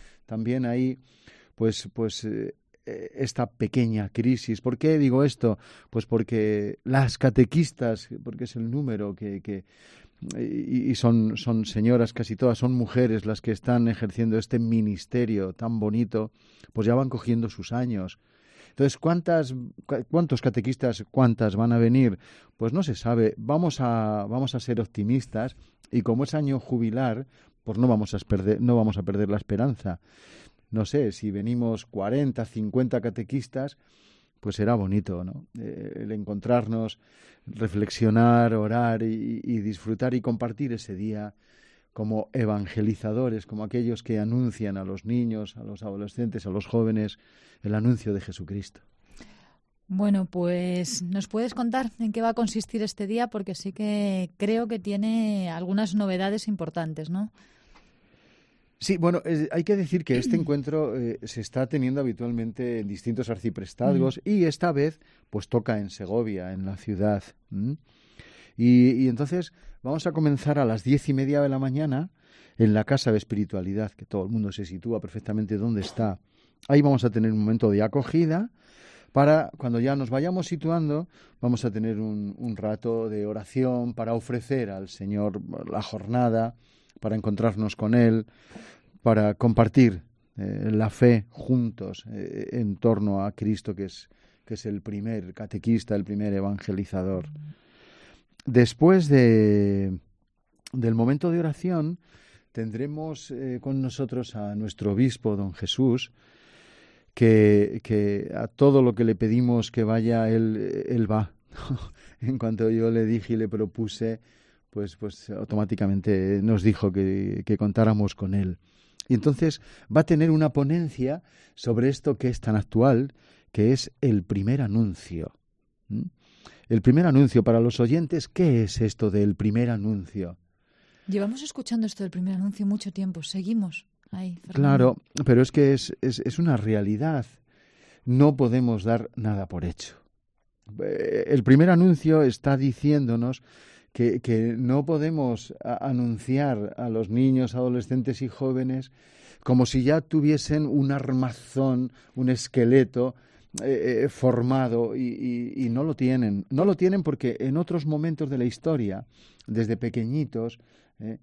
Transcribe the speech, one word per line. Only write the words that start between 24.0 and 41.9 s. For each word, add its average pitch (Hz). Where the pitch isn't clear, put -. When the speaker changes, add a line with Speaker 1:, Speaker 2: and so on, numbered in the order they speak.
Speaker 1:
vamos 127
a 123
ser 117
optimistas 110
y 120
como 120
es 143
año 139
jubilar, 117
pues 104
no 127
vamos 107
a 104
perder, 101
no 120
vamos 110
a 101
perder 101
la 104
esperanza. 104
No 107
sé, 131
si 107
venimos 113
cuarenta, 120
cincuenta 110
catequistas, 123
pues 104
será 107
bonito, 95
¿no? -
Eh, 110
el 107
encontrarnos, 107
reflexionar, 110
orar 113
y, 113
y 117
disfrutar 110
y 123
compartir 117
ese 110
día 104